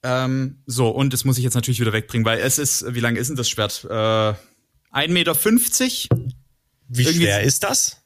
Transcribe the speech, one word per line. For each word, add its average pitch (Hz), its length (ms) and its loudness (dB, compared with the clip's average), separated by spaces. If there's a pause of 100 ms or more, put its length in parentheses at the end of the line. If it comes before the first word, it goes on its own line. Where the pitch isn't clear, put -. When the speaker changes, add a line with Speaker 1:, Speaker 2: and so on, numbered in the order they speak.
Speaker 1:
Ähm, 131 600 -2
so, 120 240 2
und 135 240 0
das 127 120 -4
muss 127 120 2
ich 123 60 -2
jetzt 127 120 0
natürlich 120 240 0
wieder 113 140 0
wegbringen, 110 320 -2
weil 113 140 0
es 127 180 0
ist, 135 360 -2
wie 120 60 -4
lang 117 160 0
ist 117 120 -2
denn 151 80 -6
das 123 140 -2
Schwert? - 400 -4
Äh, 110 440 2 (580)
ein 151 220 -2
Meter 170 220 2
fünfzig. - 760 0 (760)
Speaker 2:
Wie 123 160 0
Speaker 1:
Irgendwie 165 220 4
Speaker 2:
schwer - 180 2
ist - 200 2
das? - 420 -2